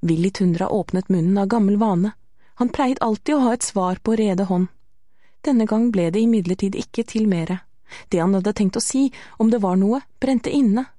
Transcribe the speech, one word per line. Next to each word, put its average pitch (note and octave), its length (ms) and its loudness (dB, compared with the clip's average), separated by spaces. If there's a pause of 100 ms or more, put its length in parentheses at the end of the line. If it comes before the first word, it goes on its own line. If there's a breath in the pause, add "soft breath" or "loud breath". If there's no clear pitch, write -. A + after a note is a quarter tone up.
Willy E3 300 0
Tundra F3+ 380 0
åpnet F#3 440 -2
munnen F#3 260 2
av G3 80 0
gammel G#3 300 2
vane. G3+ 380 0 (400)
Han B3 180 -2
pleiet C4 320 -2
alltid A3+ 300 -2
å C#4+ 100 2
ha A#3 80 2
et A#3+ 140 -4
svar F#3 340 -2
på A3 160 0
rede G3+ 320 0
hånd. F3+ 220 0 (720)
Denne A#3+ 260 2
gang A3+ 260 2
ble F3 200 0
det G#3 80 0
imidlertid G3 560 0
ikke - 320 -6
til A3 200 0
mere. F3+ 320 -2 (520 loud breath)
Det F3+ 80 2
han F#3 160 2
hadde F#3+ 200 0
tenkt F#3+ 200 0
å A#3+ 80 -2
si, C4+ 240 0 (320 loud breath)
om A3 100 4
det A3+ 140 2
var F#3 160 2
noe, A3+ 220 0 (180)
brente B3+ 320 0
inne. B3 320 2 (140)